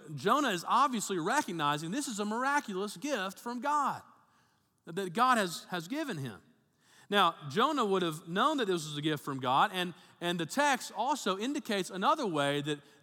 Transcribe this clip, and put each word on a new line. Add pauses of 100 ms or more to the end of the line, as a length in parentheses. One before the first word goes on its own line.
(160)
Jonah
is
obviously
recognizing
this
is
a
miraculous
gift
from
God (840)
that
God
has,
has
given
him. (720)
Now, (140)
Jonah
would
have
known
that
this
was
a
gift
from
God,
and, (260)
and
the
text
also
indicates
another
way
that, (240)